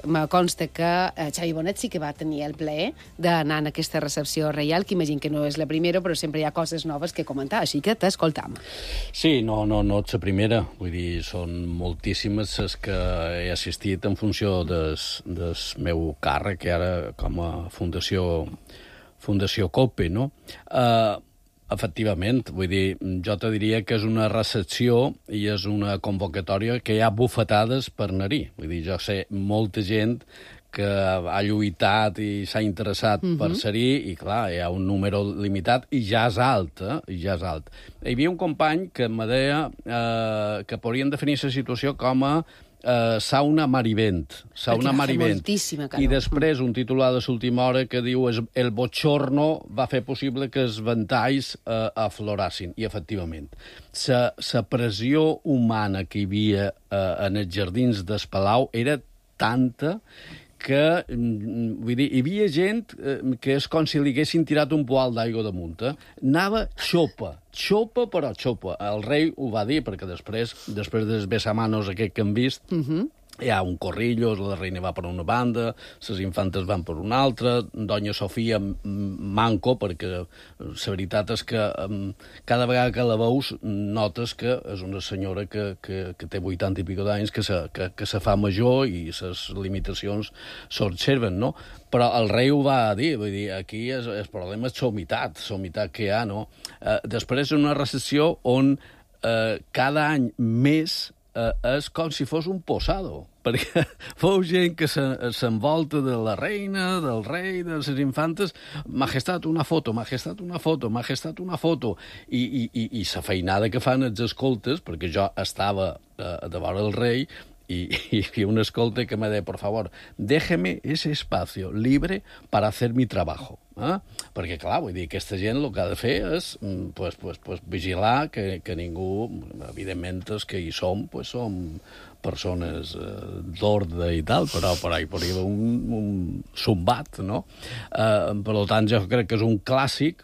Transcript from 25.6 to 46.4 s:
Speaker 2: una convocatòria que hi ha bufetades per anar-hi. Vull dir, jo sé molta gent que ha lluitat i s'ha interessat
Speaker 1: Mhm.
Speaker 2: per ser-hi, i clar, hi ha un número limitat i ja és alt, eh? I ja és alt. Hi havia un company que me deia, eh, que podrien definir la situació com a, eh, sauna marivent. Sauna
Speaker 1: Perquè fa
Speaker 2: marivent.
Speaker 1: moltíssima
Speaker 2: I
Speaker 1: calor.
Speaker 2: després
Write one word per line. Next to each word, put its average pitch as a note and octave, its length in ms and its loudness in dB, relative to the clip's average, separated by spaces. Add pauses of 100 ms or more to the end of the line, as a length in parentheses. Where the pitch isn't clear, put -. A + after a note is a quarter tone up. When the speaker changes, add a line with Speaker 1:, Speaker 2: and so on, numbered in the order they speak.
Speaker 2:
una G2+ 380 0
convocatòria G2+ 800 -2
que G#2+ 140 2
hi A2 40 4
ha A2+ 80 6
bufetades A2+ 800 2
per G#2 220 -4
anar-hi. G2 320 0 (160)
Vull D#2+ 100 -8
dir, E2+ 160 -4
jo F2+ 160 -2
sé G2 280 -2
molta G#2 520 0
gent A2 380 2 (540)
que G2+ 120 -2
ha F#2+ 600 0
lluitat G#2 760 2
i G2+ 300 -2
s'ha A2 160 0
interessat G#2 580 0
Speaker 1:
Mhm. F3 140 2
Speaker 2:
per B2 180 2
ser-hi, A#2+ 560 2
i E2 40 -8
clar, G2+ 360 -2
hi F2 80 -2
ha F2 100 0
un F#2 180 0
número G2+ 360 2
limitat G2+ 680 0
i C3 120 2
ja A2+ 240 4
és G2+ 100 -2
alt, A#2 440 2
eh? A#2+ 180 -4 (140)
I F2+ 80 -6
ja F#2+ 140 0
és E2 80 -4
alt. D#2+ 260 -6 (340)
Hi B2+ 100 -2
havia D3 160 2
un F3+ 80 -2
company D#3+ 540 0
que A#2+ 160 0
me A2+ 200 -2
deia, C3+ 420 2 (160)
eh, A2 800 -2
que A2+ 140 -6
podrien C3 320 0
definir D3 320 0
la C#3 80 0
situació C3 440 -2
com B2+ 280 4
a, D3+ 220 2 (400)
eh, A#2 360 4
sauna D3 460 4
marivent. A2 680 2 (200)
Sauna A#2+ 360 2
Speaker 1:
Perquè - 20 4
fa - 20 4
Speaker 2:
marivent. C3 420 4
Speaker 1:
moltíssima D3 500 -2
Speaker 2:
I - 40 -8
Speaker 1:
calor. C3+ 200 4
Speaker 2:
després C#3+ 500 4